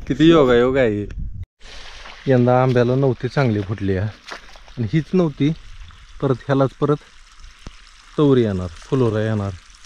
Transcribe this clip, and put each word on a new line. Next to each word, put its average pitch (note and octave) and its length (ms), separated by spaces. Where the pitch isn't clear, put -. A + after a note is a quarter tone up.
किती D3+ 220
योगा C#3 240
योग B2+ 220
आहे. G#2+ 300
यंदा B2 360
आंब्याला B2 320
नव्हती C3 340
चांगली A#2 320
फुटली G2 360
आहे G2+ 120
आणि A#2 140
हीच D#3+ 120
नव्हती, D#3+ 380
परत C3+ 160
ह्यालाच C3+ 320
परत D3 260
तवरी C3+ 240
येणार, F#2 240
फुलोरा A2+ 540
येणार, G#2+ 300